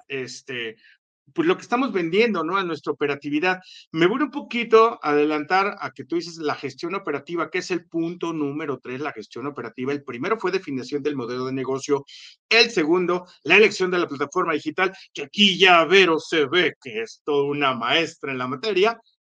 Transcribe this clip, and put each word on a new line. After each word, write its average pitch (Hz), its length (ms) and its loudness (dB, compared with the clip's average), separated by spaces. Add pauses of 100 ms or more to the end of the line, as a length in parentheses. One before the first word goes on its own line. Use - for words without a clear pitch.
este, 123 680 -10 (580)
pues 156 140 0
lo 180 80 2
que 190 80 -16
estamos 247 280 -2
vendiendo, 185 520 0
¿no? 175 140 -2
A 196 60 0
nuestra 160 300 -4
operatividad. 147 640 -2 (320)
Me 160 140 2
voy 240 160 2
un 294 80 -2
poquito 226 720 2
a - 100 0
adelantar 151 720 2
a 143 100 -8
que 131 140 -16
tú 147 120 -4
dices 165 200 -8
la 151 160 -2
gestión 151 400 -8
operativa, 170 560 -4
que - 100 -4
es 175 120 -6
el 170 160 -4
punto 170 440 -4
número 147 480 -4
tres, 127 220 -10
la 147 100 -6
gestión 117 360 -10
operativa. 127 440 -6
El 143 120 -4
primero 147 360 -4
fue 185 120 -2
definición 143 500 -4
del 147 140 -2
modelo 127 320 -6
de 131 60 -6
negocio. 135 520 -2 (420)
El 226 220 4
segundo, 180 560 0 (180)
la 190 140 6
elección 214 320 4
de 180 100 0
la 160 80 0
plataforma 143 460 -2
digital, 156 400 -2 (220)
que 143 80 -10
aquí 190 340 2
ya 180 280 8
Vero 175 340 6
se 156 260 0
ve 156 360 0
que 110 200 -6
es - 240 -10
toda 143 200 2
una 143 280 0
maestra 139 580 -2
en 131 60 -4
la 127 100 -4
materia. 196 520 0 (360)